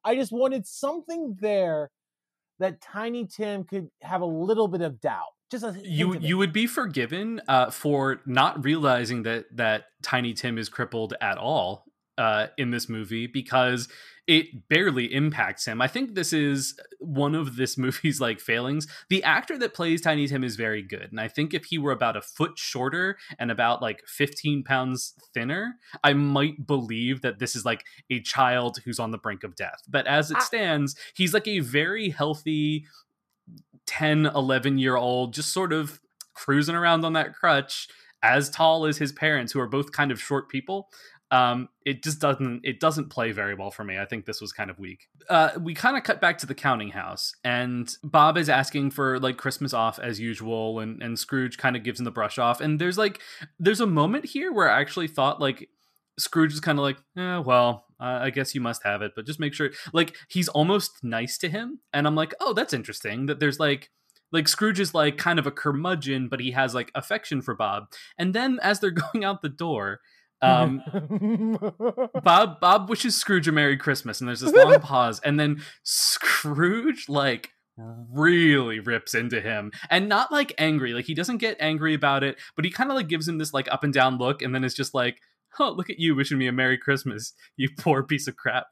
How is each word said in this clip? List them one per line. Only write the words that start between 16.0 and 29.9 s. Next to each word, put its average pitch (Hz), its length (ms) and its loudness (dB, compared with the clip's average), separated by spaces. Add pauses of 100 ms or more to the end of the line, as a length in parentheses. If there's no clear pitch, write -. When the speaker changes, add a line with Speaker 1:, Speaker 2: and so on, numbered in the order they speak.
Speaker 2:
this 175 160 -2
is 143 440 0 (220)
one 143 380 0
of 143 200 -4
this 127 220 -2
<laughs> - 0 -
movie's, 131 420 -2
like, 117 200 0
failings. 131 480 -2 (200)
The 190 140 2
actor 202 360 2
that 240 160 -4
plays 165 260 -2
Tiny 151 260 2
Tim 135 160 -2
is 120 140 -6
very 107 260 -4
good, 101 300 -14
and 110 80 -8
I 110 80 -6
think 147 260 -2
if 170 120 -6
he 170 120 -4
were 143 140 0
about 120 240 0
a 107 60 -6
foot - 360 -4
shorter 170 580 -4 (220)
and 120 140 -4
about, 117 300 2
like, 110 240 -6
fifteen 143 580 -2
pounds 131 500 -2 (180)
thinner, 165 440 -4 (260)
I 143 120 6
might 143 520 2
believe 123 560 -2
that 113 160 -2
this 120 160 -4
is, 110 100 -8
like, 113 200 -2 (260)
a 123 100 -2
child 123 640 0
who's 120 140 -6
on 113 140 -4
the 113 60 -8
brink 101 260 -8
of 95 100 -12
death. - 320 -10
But 139 220 -2